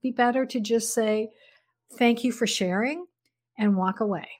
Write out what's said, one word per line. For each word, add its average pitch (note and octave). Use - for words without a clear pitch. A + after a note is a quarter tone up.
be B3+
better B3
to B3+
just A3+
say, A3
"Thank A#3+
you B3
for A#3
sharing," A#3
and G#3
walk F#3
away G3+